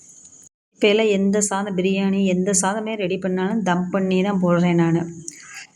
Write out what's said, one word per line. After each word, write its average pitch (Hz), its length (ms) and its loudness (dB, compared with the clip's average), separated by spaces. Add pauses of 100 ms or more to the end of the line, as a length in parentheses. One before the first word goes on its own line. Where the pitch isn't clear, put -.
(720)
இப்ப - 160 2
எல்லாம் 214 300 4
எந்த 196 220 2
சாதம், 202 380 -4
பிரியாணி 190 460 0
எந்த 185 300 0
சாதமே 214 420 -2
ரெடி 190 220 -4
பண்ணாலும் 190 440 -2
தம் 180 280 0
பண்ணி 190 320 0
தான் 196 200 0
போடுறேன் 175 400 4
நானு. 165 200 2 (720)